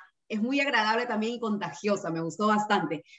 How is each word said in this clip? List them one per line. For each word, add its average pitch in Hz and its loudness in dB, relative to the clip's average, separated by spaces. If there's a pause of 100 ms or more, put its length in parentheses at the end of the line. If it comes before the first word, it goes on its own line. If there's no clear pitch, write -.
(280)
es 220 -4
muy 262 0
agradable 233 2
también 220 -2
y 233 -10
contagiosa, 196 -2
me 165 -2
gustó 165 -2
bastante. 208 2 (160)